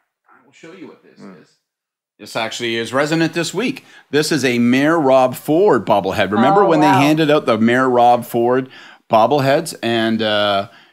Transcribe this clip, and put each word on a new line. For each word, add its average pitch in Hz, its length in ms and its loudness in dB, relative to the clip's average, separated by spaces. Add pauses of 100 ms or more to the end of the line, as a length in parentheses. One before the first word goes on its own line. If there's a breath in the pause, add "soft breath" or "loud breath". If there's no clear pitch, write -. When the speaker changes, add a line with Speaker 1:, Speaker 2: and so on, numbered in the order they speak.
(280)
Speaker 1:
I - 180 -20
will - 60 -20
show 165 200 -20
you 180 140 -20
what - 160 -20
this - 160 -20
Speaker 2:
Hmm. 101 140 -20 (100)
Speaker 1:
is. - 120 -20 (640)
This - 180 -14
actually 113 400 -6
is 113 160 -6
resonant 156 400 -2
this 165 220 -6
week. 202 300 -6 (260 soft breath)
This 151 220 0
is 135 120 -2
a 120 140 0
Mayor 135 420 2
Rob 131 340 2
Ford 156 520 0
bobblehead. 95 460 0
Remember 131 300 2
Speaker 3:
Oh, 196 60 2
Speaker 1:
when 160 120 2
Speaker 3:
wow. - 180 2
Speaker 1:
they 143 80 2
handed 156 240 0
out 147 160 0
the 117 120 0
Mayor 120 300 0
Rob 120 360 2
Ford 123 440 -2 (420 loud breath)
bobbleheads? 135 720 2
And, 113 400 -2
uh, 104 460 -2 (240 soft breath)